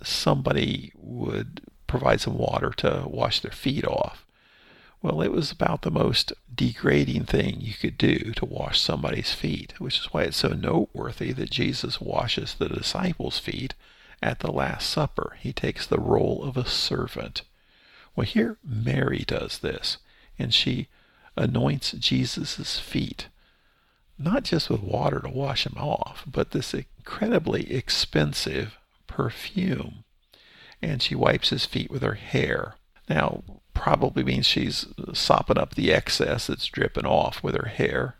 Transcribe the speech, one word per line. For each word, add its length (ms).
somebody 920
would 640
provide 320
some 180
water 400
to 300
wash 320
their 120
feet 340
off. 400
Well, 200
it 100
was 200
about 300
the 80
most 420
degrading 720
thing 360
you 140
could 240
do 360
to 120
wash 340
somebody's 520
feet, 480
which 180
is 160
why 100
it's 140
so 120
noteworthy 800
that 180
Jesus 500
washes 540
the 160
disciples' 720
feet 340
at 200
the 100
Last 360
Supper. 520
He 140
takes 340
the 120
role 440
of 120
a 120
servant. 720
Well, 120
here 360
Mary 640
does 320
this, 400
and 160
she 340
anoints 580
Jesus' 840
feet, 500
not 240
just 260
with 120
water 400
to 80
wash 360
him 120
off, 500
but 240
this 240
incredibly 1000
expensive 1040
perfume. 960
And 220
she 140
wipes 340
his 160
feet 240
with 140
her 120
hair. 600
Now, 340
probably 500
means 220
she's 400
sopping 440
up 180
the 180
excess 540
that's 200
dripping 380
off 360
with 140
her 140
hair, 500